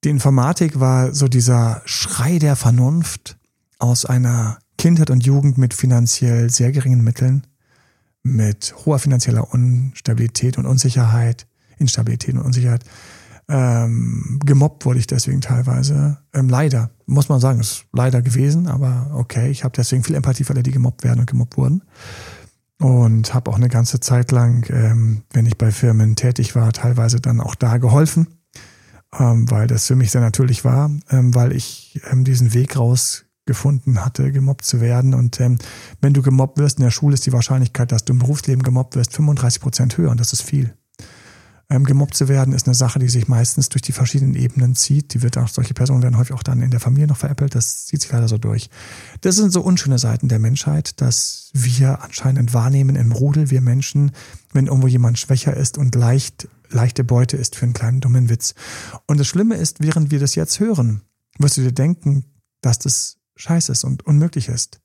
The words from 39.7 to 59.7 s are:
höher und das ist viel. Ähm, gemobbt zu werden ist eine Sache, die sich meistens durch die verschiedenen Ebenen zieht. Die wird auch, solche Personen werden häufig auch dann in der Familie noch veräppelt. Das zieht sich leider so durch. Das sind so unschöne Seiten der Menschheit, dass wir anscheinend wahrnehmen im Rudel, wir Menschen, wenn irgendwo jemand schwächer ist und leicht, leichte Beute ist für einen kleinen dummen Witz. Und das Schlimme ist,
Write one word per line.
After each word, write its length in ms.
höher 120
und 80
das 140
ist 80
viel. 340
Ähm, 140
gemobbt 300
zu 140
werden 240
ist 140
eine 80
Sache, 240
die 100
sich 180
meistens 440
durch 100
die 120
verschiedenen 420
Ebenen 400
zieht. 400
Die 80
wird 160
auch, 100
solche 240
Personen 300
werden 160
häufig 160
auch 80
dann 180
in 100
der 80
Familie 280
noch 100
veräppelt. 380
Das 320
zieht 160
sich 100
leider 160
so 80
durch. 320
Das 140
sind 140
so 120
unschöne 360
Seiten 300
der 100
Menschheit, 640
dass 540
wir 480
anscheinend 500
wahrnehmen 440
im 160
Rudel, 380
wir 120
Menschen, 500
wenn 140
irgendwo 220
jemand 300
schwächer 380
ist 220
und 160
leicht, 540
leichte 340
Beute 360
ist 180
für 80
einen 80
kleinen 300
dummen 260
Witz. 260
Und 120
das 80
Schlimme 280
ist, 280